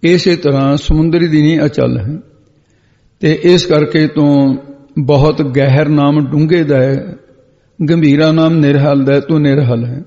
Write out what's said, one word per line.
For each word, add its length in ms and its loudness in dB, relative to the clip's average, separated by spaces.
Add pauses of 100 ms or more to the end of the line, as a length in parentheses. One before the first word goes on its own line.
ਇਸੇ 320 2
ਤਰ੍ਹਾਂ 420 0
ਸਮੁੰਦਰੀ 500 0
ਦੀ 140 2
ਨਹੀਂ 240 0
ਅਚਲ 320 -2
ਹੈ। 200 -8 (1000)
ਤੇ 240 0
ਇਸ 220 2
ਕਰਕੇ 420 0
ਤੂੰ 500 0 (420)
ਬਹੁਤ 420 0
ਗਹਿਰ 480 0
ਨਾਮ 360 0
ਡੂੰਘੇ 380 0
ਦਾ 140 0
ਹੈ, 380 -2 (760)
ਗੰਭੀਰਾ 420 2
ਨਾਮ 220 2
ਨਿਰਹਲ 500 2
ਦਾ 100 0
ਹੈ, 60 2
ਤੂੰ 220 -2
ਨਿਰਹਲ 440 0
ਹੈ। 220 -10